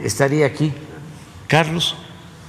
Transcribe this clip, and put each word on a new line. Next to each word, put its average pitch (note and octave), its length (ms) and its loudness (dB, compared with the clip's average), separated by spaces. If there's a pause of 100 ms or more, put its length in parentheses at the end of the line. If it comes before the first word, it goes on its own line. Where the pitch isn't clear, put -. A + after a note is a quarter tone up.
estaría C#3+ 420 2
aquí. D3+ 260 0 (760)
Carlos, D#3+ 480 2 (520)